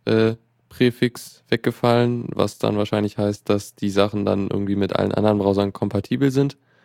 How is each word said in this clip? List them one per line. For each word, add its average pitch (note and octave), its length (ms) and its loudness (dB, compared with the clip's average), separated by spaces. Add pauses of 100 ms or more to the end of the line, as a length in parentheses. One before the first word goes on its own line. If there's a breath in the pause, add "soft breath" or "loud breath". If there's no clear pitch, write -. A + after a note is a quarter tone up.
äh, A2 300 2 (340)
Präfix - 800 -2
weggefallen, A#2+ 840 0
was G2+ 240 -2
dann G#2+ 180 0
wahrscheinlich G#2 400 -2
heißt, G#2 320 -2
dass G2+ 280 -2
die G2+ 140 -4
Sachen G2+ 340 0
dann G2 240 0
irgendwie G2 280 -4
mit G2 200 -2
allen G2 160 0
anderen G#2 260 2
Browsern G2+ 340 2
kompatibel B2 580 -2
sind. C#3 260 0 (280 soft breath)